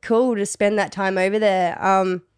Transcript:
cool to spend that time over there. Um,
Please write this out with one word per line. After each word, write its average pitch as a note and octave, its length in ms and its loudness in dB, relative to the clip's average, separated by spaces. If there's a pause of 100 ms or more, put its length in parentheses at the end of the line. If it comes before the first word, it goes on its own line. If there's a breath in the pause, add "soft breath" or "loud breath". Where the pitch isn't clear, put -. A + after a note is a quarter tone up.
cool A#3+ 340 0
to G3+ 80 -2
spend G#3 340 0
that G3 140 -2
time F#3+ 240 -2
over G3 220 0
there. F#3 460 0
Um, F#3+ 380 0 (160)